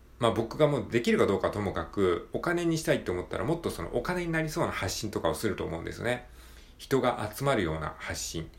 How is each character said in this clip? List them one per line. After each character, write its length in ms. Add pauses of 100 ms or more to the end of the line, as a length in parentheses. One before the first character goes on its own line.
(180)
ま 100
あ 40
僕 260
が 80
も 140
う 100
で 100
き 100
る 80
か 80
ど 120
う 20
か 100
と 100
も 120
か 120
く、 480
お 80
金 260
に 100
し 60
た 100
い 60
っ 20
て 120
思 100
っ 60
た 100
ら、 60
も 100
っ 60
と 100
そ 120
の 140
お 60
金 240
に 60
な 100
り 80
そ 120
う 40
な 60
発 240
信 140
と 100
か 100
を 40
す 140
る 80
と 80
思 140
う 40
ん 20
で 80
す 60
よ 60
ね。 220 (500)
人 240
が 320
集 120
ま 100
る 80
よ 160
う 20
な 180
発 220
信。 380